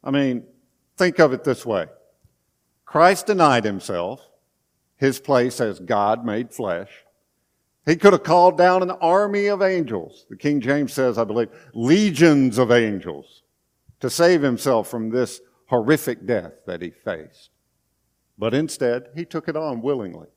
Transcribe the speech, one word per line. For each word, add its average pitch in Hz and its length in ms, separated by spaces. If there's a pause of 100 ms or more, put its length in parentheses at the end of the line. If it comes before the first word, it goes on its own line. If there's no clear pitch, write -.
I 135 80
mean, 135 360 (500)
think 180 220
of 147 140
it - 120
this 123 220
way. 92 220 (960)
Christ 180 420
denied 151 380
himself, 98 640 (680)
his 135 240
place 127 400
as 107 180
God 107 460
made 117 280
flesh. 98 520 (800)
He 160 120
could 202 160
have - 120
called 175 340
down 185 240
an 180 80
army 202 560
of 202 160
angels. 151 680
The - 80
King 147 240
James 139 320
says, 127 260
I 117 60
believe, 110 260 (220)
legions 143 880
of 120 140
angels 92 720 (580)
to 127 100
save 170 320
himself 123 460
from 113 220
this 123 300 (260)
horrific 120 600
death 90 260 (140)
that 87 160
he 85 80
faced. - 600 (880)
But 110 160
instead, 127 600
he 170 100
took 165 240
it 151 80
on 143 260
willingly. 98 540